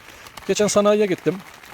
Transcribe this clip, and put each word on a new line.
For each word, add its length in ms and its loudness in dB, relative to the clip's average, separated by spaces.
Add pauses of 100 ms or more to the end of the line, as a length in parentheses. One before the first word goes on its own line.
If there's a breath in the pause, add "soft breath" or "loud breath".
(480 loud breath)
Geçen 200 0
sanayiye 380 2
gittim. 300 -2 (380)